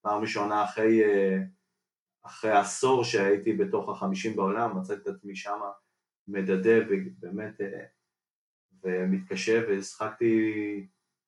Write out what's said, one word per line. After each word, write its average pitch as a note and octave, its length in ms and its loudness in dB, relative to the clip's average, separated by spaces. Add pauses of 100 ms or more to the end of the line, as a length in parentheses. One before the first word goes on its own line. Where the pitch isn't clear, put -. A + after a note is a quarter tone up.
פעם G#2 180 -2
ראשונה G#2+ 440 -2
אחרי, A2 400 4
אה, G2 340 4 (840)
אחרי - 280 -6
עשור A#2 540 2
שהייתי G2+ 480 2
בתוך G2 360 -2
החמישים G2 480 -4
בעולם, G2+ 420 0
מצאתי G2 240 -6
את - 40 -10
עצמי G2 300 -10
שמה G2+ 340 -8 (580)
מדדה G2 480 4 (120)
ובאמת, F#2+ 720 -6
אה, G2 240 -8 (1000)
ומתקשה, F#2+ 840 0
ושחקתי, G#2+ 1200 -2 (420)